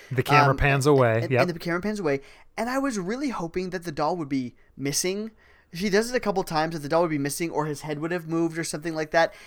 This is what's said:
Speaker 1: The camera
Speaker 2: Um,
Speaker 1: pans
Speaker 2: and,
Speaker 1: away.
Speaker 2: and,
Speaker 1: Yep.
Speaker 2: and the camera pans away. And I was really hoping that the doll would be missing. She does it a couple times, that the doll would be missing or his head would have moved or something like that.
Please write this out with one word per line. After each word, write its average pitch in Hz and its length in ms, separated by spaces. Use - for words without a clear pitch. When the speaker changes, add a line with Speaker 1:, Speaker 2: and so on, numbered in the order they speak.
Speaker 1:
The 127 120
camera 139 280
Speaker 2:
Um, 135 60
Speaker 1:
pans 139 300
Speaker 2:
and, 143 100
Speaker 1:
away. 113 260
Speaker 2:
and, - 80
Speaker 1:
Yep. 123 100
Speaker 2:
and 175 100
the 165 80
camera 175 220
pans 208 180
away. 143 220
And 233 120
I 262 100
was 269 200
really 247 300
hoping 185 420
that 175 120
the 170 80
doll 151 260
would 151 120
be 131 260
missing. 185 560
She 185 160
does 220 200
it 254 80
a - 20
couple 190 240
times, 160 300
that 165 60
the 143 100
doll 165 140
would 170 80
be 151 60
missing 143 320
or 151 160
his 147 160
head 151 180
would 160 120
have 170 160
moved 165 300
or 165 80
something 160 280
like 156 180
that. 165 220